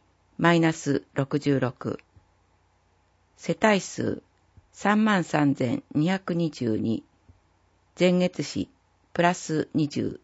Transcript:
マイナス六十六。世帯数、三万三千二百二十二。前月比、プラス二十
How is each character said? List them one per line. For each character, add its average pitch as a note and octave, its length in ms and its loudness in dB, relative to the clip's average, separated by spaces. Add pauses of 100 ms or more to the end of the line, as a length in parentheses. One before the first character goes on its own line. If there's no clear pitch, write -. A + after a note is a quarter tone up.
(380)
マ E3+ 180 4
イ E3 40 4
ナ D#3+ 140 2
ス - 400 -4
六 C#3 260 -2
十 C#3 220 2
六。 - 400 -6 (1400)
世 - 260 -4
帯 G#3 160 6
数、 - 420 -6 (520)
三 G#3 320 2
万 G3 180 2
三 D3 320 2
千 B2 280 -2 (120)
二 D3+ 140 0
百 F#3 240 -4
二 E3+ 180 -2
十 A2 260 -2
二。 G#2+ 280 -4 (920)
前 F3+ 220 4
月 F3+ 240 -2
比、 - 260 -6 (440)
プ E3+ 80 -2
ラ F3 120 4
ス - 400 -4
二 D3 140 0
十 A2+ 360 -4